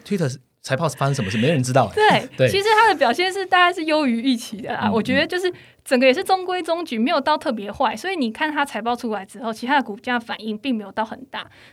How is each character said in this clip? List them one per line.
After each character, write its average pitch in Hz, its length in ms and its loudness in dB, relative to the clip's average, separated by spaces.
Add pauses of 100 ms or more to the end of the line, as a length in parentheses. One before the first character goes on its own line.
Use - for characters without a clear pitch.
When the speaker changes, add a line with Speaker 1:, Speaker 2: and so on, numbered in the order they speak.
Speaker 1:
Twitter 165 300 -2 (280)
财 - 140 -2
报 127 120 -2
是 - 80 -4
发 139 100 0
生 139 80 0
什 127 80 -2
么 95 80 -4
事？ 113 80 -2
没 120 100 2
人 156 140 2
知 123 100 -2
道 127 140 6
欸。 90 80 -8
Speaker 2:
对， 330 360 4
Speaker 1:
<laughs> - 60 -20
对。 131 120 4
Speaker 2:
其 392 100 2
实 392 60 0 (100)
它 440 180 6
的 302 60 0
表 254 140 4
现 370 200 0
是 381 140 -6
大 359 200 6
概 359 60 2
是 359 120 -6
优 302 220 2
于 233 160 0
预 262 120 2
期 226 220 -8
的 247 160 -10
啦， - 120 -4
Speaker 1:
嗯， 214 80 2
Speaker 2:
我 220 100 2
觉 247 140 -2
得 302 100 2
就 359 120 -4
是 359 140 0 (320)
整 254 140 2
个 254 60 4
也 262 80 8
是 359 120 -2
中 381 200 2
规 359 160 -4
中 339 240 -2
矩， 247 140 -6
Speaker 1:
嗯。 - 40 -2
Speaker 2:
没 262 80 2
有 320 100 2
到 302 180 0
特 302 140 -4
别 220 180 -8
坏， 226 260 0
所 359 140 -6
以 381 60 -4
你 240 160 -2
看 311 180 -4
它 294 140 -2
财 214 180 -6
报 240 140 -2
出 233 160 -6
来 196 120 -6
之 196 200 -18
后， 226 80 -6
其 220 120 -10
他 269 120 2
的 269 80 4
股 208 120 -10
价 247 220 -4
反 233 220 -8
应 214 180 -6
并 262 160 -2
没 214 80 -4
有 196 80 -14
到 214 140 -4
很 - 220 -12
大。 - 220 -12 (240)